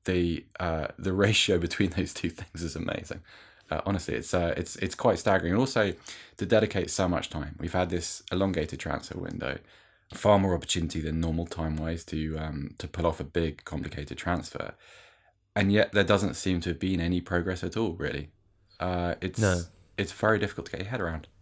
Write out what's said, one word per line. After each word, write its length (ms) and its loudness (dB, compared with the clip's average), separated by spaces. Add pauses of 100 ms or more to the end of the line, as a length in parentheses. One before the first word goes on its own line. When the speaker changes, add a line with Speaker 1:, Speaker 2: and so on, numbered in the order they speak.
Speaker 1:
the, 400 2 (140)
uh, 280 -2 (100)
the 160 -2
ratio 440 6
between 340 2
those 220 -2
two 160 -2
things 340 -10
is 140 -6
amazing. 440 -6 (480)
Uh, 160 -2
honestly, 300 -2
it's, 180 -4
uh, 240 2
it's, 200 -6
it's 180 -4
quite 240 2
staggering. 320 2
And 80 4
also 340 2 (440)
to 80 -2
dedicate 440 4
so 200 2
much 200 -2
time. 300 -6
We've 140 -6
had 160 2
this 420 -4
elongated 480 0
transfer 400 -6
window, 380 -6 (560)
far 260 6
more 160 4
opportunity 460 -2
than 180 -2
normal 280 0
time-wise 580 -4
to, 320 -4
um, 400 -6
to 100 -10
pull 180 -2
off 140 4
a 60 -6
big, 400 -2
complicated 520 -6
transfer. 580 -4 (800)
And 160 4
yet 200 4
there 120 6
doesn't 320 4
seem 260 0
to 80 -2
have 100 -2
been 200 0
any 220 2
progress 420 -2
at 140 -4
all, 160 0
really. 360 -6 (500)
Uh, 420 -2
it's, 180 -4
Speaker 2:
No. 220 4 (360)
Speaker 1:
it's 140 -2
very 280 2
difficult 260 -4
to 60 -12
get 100 -6
your 80 -6
head 120 -4
around. 260 -4 (140)